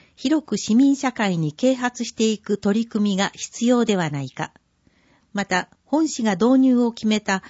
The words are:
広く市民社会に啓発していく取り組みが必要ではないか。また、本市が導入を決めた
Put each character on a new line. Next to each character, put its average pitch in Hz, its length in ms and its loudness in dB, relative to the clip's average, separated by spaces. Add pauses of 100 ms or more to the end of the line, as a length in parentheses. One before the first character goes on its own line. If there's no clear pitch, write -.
(140)
広 302 320 -2
く 214 120 -4
市 214 160 -2
民 277 200 4
社 262 180 -4
会 196 240 -2
に 156 160 -2
啓 262 220 0
発 247 300 -6
し - 80 -10
て 220 180 0
い 214 80 -4
く 202 200 -4
取 202 220 0
り 226 60 -4
組 208 260 -2
み 185 40 -2
が 196 180 -2
必 - 320 -8
要 240 180 4
で 220 120 0
は 165 140 -2
な 143 120 -6
い 131 80 -10
か。 - 220 -10 (800)
ま 202 140 -6
た、 180 220 -2 (160)
本 311 240 0
市 - 140 -8
が 208 140 2
導 247 220 4
入 262 200 4
を 233 140 0
決 226 140 -8
め 214 140 2
た 196 300 -2